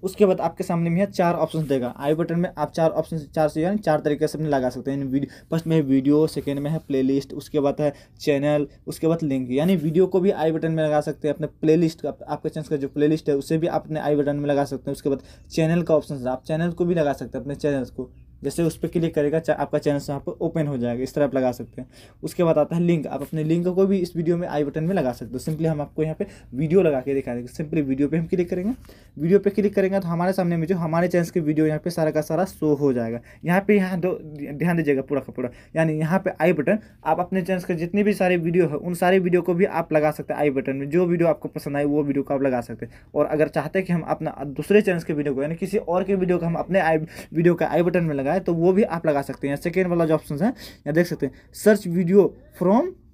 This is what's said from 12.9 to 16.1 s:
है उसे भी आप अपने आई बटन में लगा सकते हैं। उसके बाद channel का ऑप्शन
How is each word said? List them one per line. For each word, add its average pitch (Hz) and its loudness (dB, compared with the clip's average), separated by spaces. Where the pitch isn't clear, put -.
है 143 2
उसे 160 -2
भी 160 0
आप 156 -2
अपने 151 -6
आई 147 2
बटन 143 0
में 143 -4
लगा 143 2
सकते 139 -8
हैं। 135 -4
उसके - -4
बाद 135 -2
channel 165 0
का 160 4
ऑप्शन 147 0